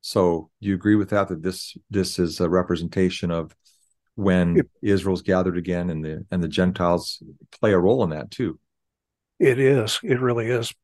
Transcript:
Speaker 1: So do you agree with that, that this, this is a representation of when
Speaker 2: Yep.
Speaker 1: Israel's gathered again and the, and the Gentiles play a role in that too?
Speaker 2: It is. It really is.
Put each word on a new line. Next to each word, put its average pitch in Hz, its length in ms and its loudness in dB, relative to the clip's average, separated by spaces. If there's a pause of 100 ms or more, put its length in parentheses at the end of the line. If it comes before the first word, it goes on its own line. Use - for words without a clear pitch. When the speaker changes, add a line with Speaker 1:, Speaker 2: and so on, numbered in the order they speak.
Speaker 1:
So 87 500 0 (100)
do 104 80 -4
you 98 60 0
agree 104 200 4
with 101 140 0
that, 98 180 0
that 82 140 -8
this, - 340 -8 (140)
this 95 300 -2
is 82 200 -2
a 87 80 2
representation 87 840 0
of 82 220 -6 (640)
when 90 420 2
Speaker 2:
Yep. - 100 2 (160)
Speaker 1:
Israel's 95 380 0
gathered 92 360 0
again 87 320 -4
and 78 160 -6
the, 78 260 -10
and 90 100 -2
the 82 60 -2
Gentiles 90 760 0 (380)
play 107 140 2
a 90 60 4
role 110 240 2
in 82 80 -2
that 71 200 -10
too? 90 260 -6 (840)
Speaker 2:
It 127 200 4
is. 131 420 2
It 139 180 0
really 117 280 0
is. 120 260 -2 (100)